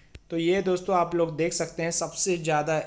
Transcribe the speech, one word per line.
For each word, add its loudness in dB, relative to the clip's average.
तो -4
ये 2
दोस्तों 0
आप 2
लोग 0
देख 0
सकते -4
हैं, -2
सबसे 0
ज़्यादा 0